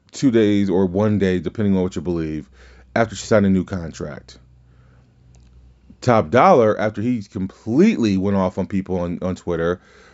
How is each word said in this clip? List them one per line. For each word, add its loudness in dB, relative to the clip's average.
two 0
days 2
or 2
one 0
day, 0
depending -2
on 2
what -4
you -8
believe, -6
after -2
she -12
signed 2
a 2
new 2
contract. -12
Top 2
Dollar, 4
after -4
he -4
completely 0
went 0
off -2
on -4
people -4
on, -6
on -4
Twitter, -4